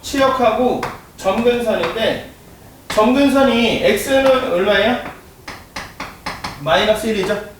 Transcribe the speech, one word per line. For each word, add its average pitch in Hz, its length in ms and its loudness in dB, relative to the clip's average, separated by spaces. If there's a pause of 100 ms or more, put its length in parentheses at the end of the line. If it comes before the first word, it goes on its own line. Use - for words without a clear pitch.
치역하고 247 800 0 (360)
점근선인데 220 1120 -2 (580)
점근선이 247 920 2
X는 254 680 2
얼마예요? 202 440 2 (1600)
마이너스 208 460 0
일이죠. 202 300 -2 (220)